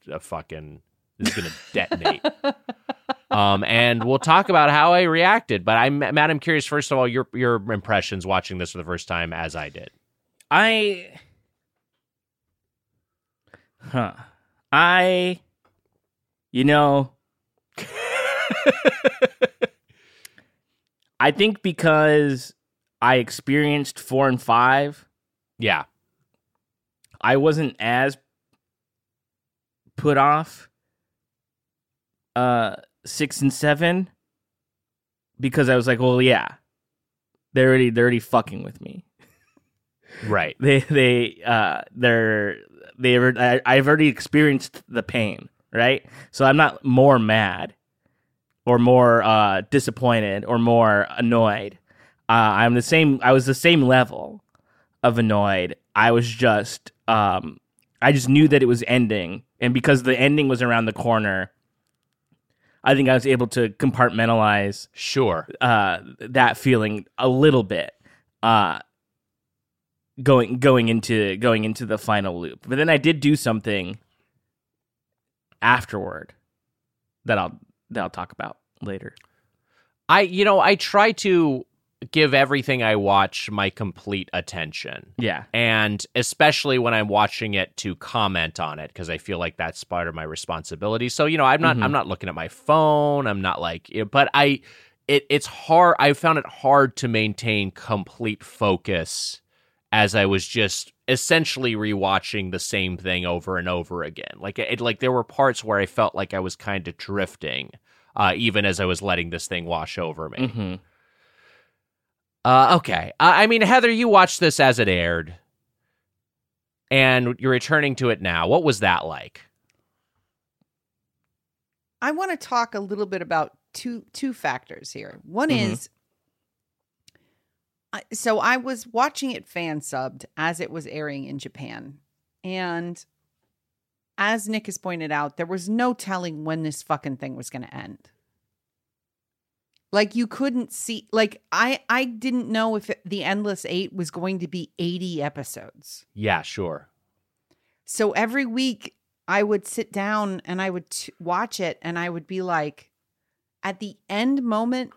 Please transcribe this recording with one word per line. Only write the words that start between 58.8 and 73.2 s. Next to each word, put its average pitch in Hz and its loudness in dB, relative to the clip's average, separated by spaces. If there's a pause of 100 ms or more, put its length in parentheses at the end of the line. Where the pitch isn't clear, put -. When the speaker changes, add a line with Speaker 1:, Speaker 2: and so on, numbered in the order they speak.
Speaker 2:
ending, 104 -2 (180)
and 127 0
because 131 2
the 127 2
ending 143 2
was 123 0
around 117 0
the 110 -2
corner, 104 -2 (1300)
I 139 4
think 135 2
I 131 6
was 123 2
able 123 2
to 113 0
compartmentalize 110 0
Speaker 1:
Sure. 95 -2 (140)
Speaker 2:
uh, 104 2 (200)
that 123 2
feeling 107 0 (120)
a 127 2
little 131 4
bit, 92 -6 (500)
uh, 104 2 (1400)
going, 123 4
going 123 4
into, 107 0
going 110 2
into 110 -6
the 107 -4
final 98 -2
loop. 76 -12
But 127 -4
then 160 0
I 156 4
did 151 0